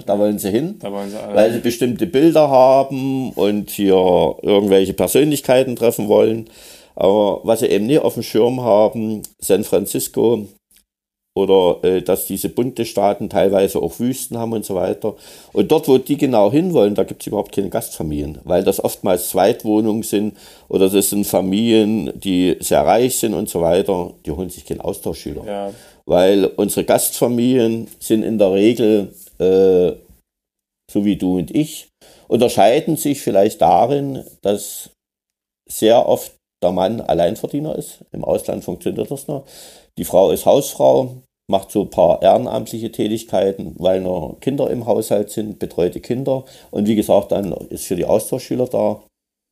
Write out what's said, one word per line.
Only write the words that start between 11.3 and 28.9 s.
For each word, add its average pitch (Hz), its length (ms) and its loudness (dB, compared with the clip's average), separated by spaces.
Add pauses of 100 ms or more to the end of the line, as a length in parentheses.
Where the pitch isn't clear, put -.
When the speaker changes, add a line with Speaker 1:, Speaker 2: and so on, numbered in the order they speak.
Speaker 1:
oder, 95 480 2
äh, 92 200 2
dass 95 240 -2
diese 98 240 -6
Bundesstaaten 107 800 -2
teilweise 98 500 2
auch - 180 -6
Wüsten 123 380 -6
haben 117 160 -6
und 107 140 -6
so 101 80 -6
weiter. 98 400 -4 (400)
Und - 180 2
dort, 156 160 2
wo 135 80 6
die 139 220 0
genau 117 340 4
hinwollen, 143 420 2
da 98 100 0
gibt's - 220 -12
überhaupt 104 260 -6
keine 98 180 -4
Gastfamilien, 76 760 -8
weil 87 180 0
das 95 220 0
oftmals 95 460 -2
Zweitwohnungen 107 720 0
sind 104 340 -4 (320)
oder 95 220 2
das 98 180 2
sind 101 180 -2
Familien, 107 880 2
die 90 460 0
sehr 73 220 2
reich 113 360 2
sind 110 140 -2
und 101 160 -4
so 85 140 -4
weiter. 87 500 0 (140)
Die 82 40 -8
holen 87 200 -8
sich - 160 -18
keinen - 160 -10
Austauschschüler. - 640 -10
Speaker 2:
Ja. 101 240 -10 (340)
Speaker 1:
Weil 95 420 4
unsere 98 380 -2
Gastfamilien 120 1000 0 (140)
sind 110 240 0
in 110 120 -2
der 98 160 4
Regel, 107 600 2 (240)